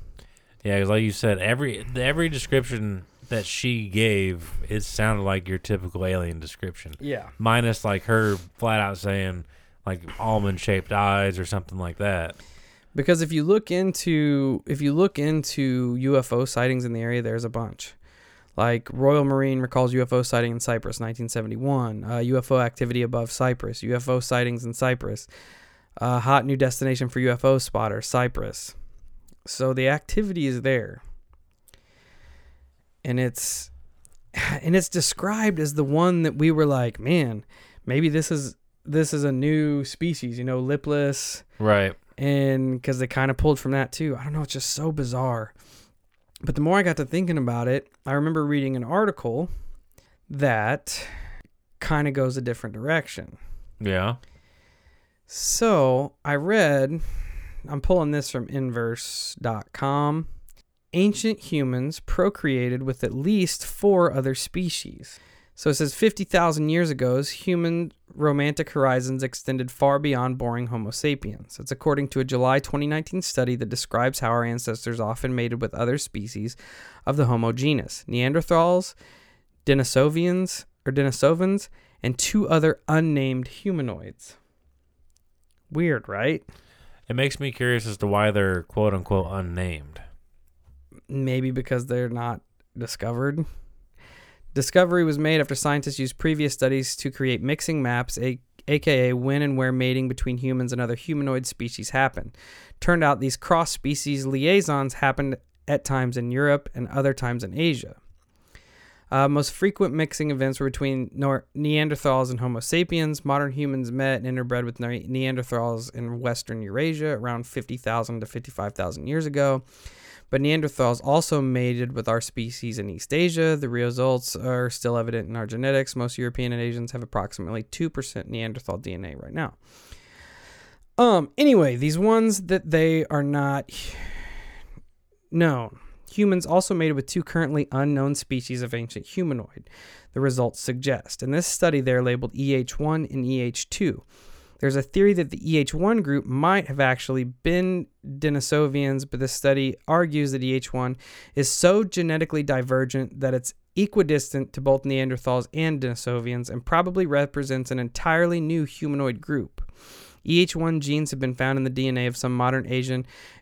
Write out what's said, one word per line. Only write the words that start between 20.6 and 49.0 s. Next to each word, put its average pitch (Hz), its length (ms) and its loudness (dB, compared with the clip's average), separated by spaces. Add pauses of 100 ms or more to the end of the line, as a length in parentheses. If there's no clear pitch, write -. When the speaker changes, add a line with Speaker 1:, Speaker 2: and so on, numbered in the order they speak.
Speaker 2:
nineteen 113 300 -6
seventy-one. 113 760 -2
Uh, 120 140 -4
U 123 220 2
F 123 120 -2
O 131 80 6
activity 120 440 0
above 117 280 -2
Cyprus. 127 520 -2
U 120 120 0
F 127 140 -4
O 127 100 2
sightings 120 460 -2
in 117 80 -6
Cyprus. 127 540 -2 (720)
Uh, 123 180 2
hot 127 240 4
new 135 140 0
destination 131 500 0
for 127 120 -4
U 127 120 4
F 120 140 0
O 135 140 6
spotter, 107 420 -2
Cyprus. 120 720 -4 (720)
So 131 280 0
the 131 160 2
activity 170 580 0
is 123 160 -2
there. 117 400 0 (2000)
And 127 160 0
it's, - 500 -4 (640)
<sighs> - 0 -
and 151 420 0
it's 180 140 2
described 196 720 0
as 147 160 -2
the 151 80 2
one 165 400 4
that 156 120 0
we 156 140 4
were 156 160 4
like, 127 340 0
"Man, 120 460 0 (400)
maybe 147 240 2
this 156 220 0
is, 139 240 -4 (280)
this 151 300 2
is 143 100 0
a 143 80 2
new 147 540 2
species, 123 540 -4
you 123 40 -4
know, 127 160 -2
lipless." 143 840 -2 (160)
Speaker 1:
Right. 101 340 4 (260)
Speaker 2:
And 135 640 2
'cause 135 160 -2
they 127 80 0
kinda 135 300 0
pulled 147 240 4
from 131 140 -2
that 135 180 0
too. 151 260 -4
I 127 60 -10
don't 147 100 -6
know. 151 80 -2
It's 143 100 -6
just - 200 -6
so 156 200 -2
bizarre. 123 640 -2 (880)
But - 140 0
the 147 60 0
more 170 160 4
I 202 60 4
got 170 140 2
to 143 80 -2
thinking 170 320 0
about 120 300 0
it, 131 200 0 (180)
I 135 80 -2
remember 151 320 0
reading 139 300 0
an 123 80 -4
article 165 680 -2 (800)